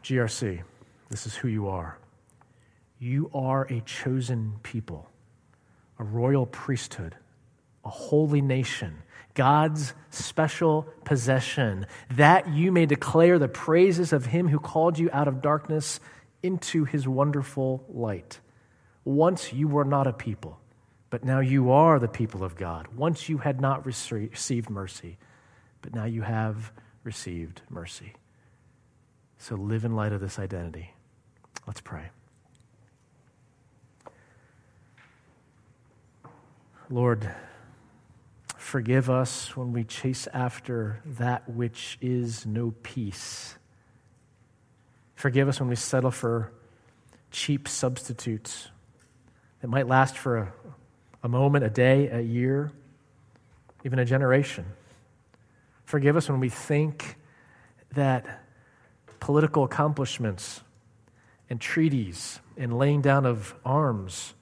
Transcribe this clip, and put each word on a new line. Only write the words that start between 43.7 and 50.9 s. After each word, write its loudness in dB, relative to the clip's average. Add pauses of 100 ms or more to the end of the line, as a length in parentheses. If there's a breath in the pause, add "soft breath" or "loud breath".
Forgive 2
us -2
when -2
we -2
settle 0
for -4 (800 soft breath)
cheap -4
substitutes -6 (920 soft breath)
that -8
might 0
last 4
for -2
a, -4 (680)